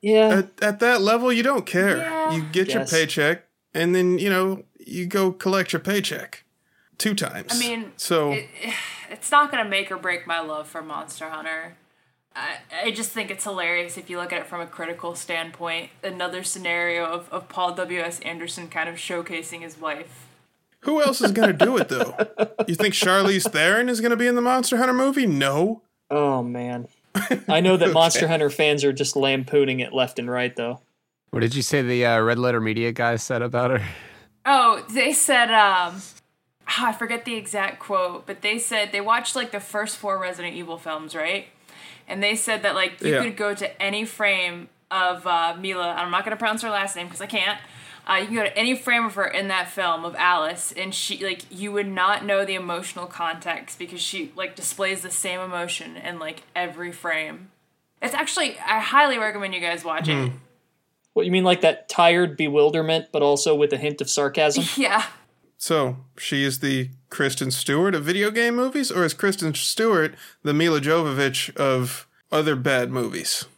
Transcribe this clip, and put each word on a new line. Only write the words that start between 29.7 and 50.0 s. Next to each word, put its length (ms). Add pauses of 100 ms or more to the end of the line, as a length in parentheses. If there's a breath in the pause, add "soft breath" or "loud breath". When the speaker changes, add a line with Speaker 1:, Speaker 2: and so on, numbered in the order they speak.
Speaker 1:
it 120
left 240
and 140
right, 240
though. 240 (520)
Speaker 4:
What 100
did 140
you 60
say 200
the, 240
uh, 160
Red 180
Letter 220
Media 320
guy 240
said 240
about 300
her? 140 (600 loud breath)
Speaker 3:
Oh, 460
they 220
said, 380
um, 500 (640)
oh, 180
I 80
forget 320
the 100
exact 440
quote, 480
but 140
they 180
said 320
they 100
watched, 340
like, 160
the 80
first 380
four 220
Resident 360
Evil 220
films, 380
right? 320 (600 loud breath)
And 140
they 140
said 280
that, 120
like, 260
you 120
Speaker 2:
Yeah. 100
Speaker 3:
could 140
go 180
to 260
any 240
frame 640 (220)
of, 340
uh, 340
Mila, 340
I'm 180
not 140
gonna 120
pronounce 260
her 60
last 260
name 140
'cause 120
I 60
can't, 320 (480 loud breath)
uh, 80
you 120
can 80
go 80
to 140
any 180
frame 300
of 100
her 100
in 220
that 220
film 360